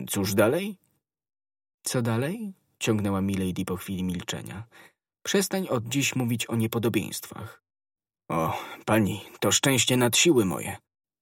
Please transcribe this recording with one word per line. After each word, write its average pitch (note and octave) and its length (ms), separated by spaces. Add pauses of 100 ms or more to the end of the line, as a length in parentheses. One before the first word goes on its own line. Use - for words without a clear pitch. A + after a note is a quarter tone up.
„Cóż G2 240
dalej?” D#3 440 (1040)
„Co - 180
dalej?”, D3+ 520 (260)
ciągnęła G2+ 420
milady F#2+ 440
po F#2 100
chwili F#2 280
milczenia. F2+ 600 (640)
„Przestań F#3+ 420
od A#2 200
dziś C3 280
mówić A#2+ 300
o - 100
niepodobieństwach”. A2+ 1080 (680)
„O, D#2+ 340 (220)
pani, G#2 360 (180)
to G#2 120
szczęście B2+ 460
nad A#2+ 200
siły C3 280
moje”, E2 320 (440)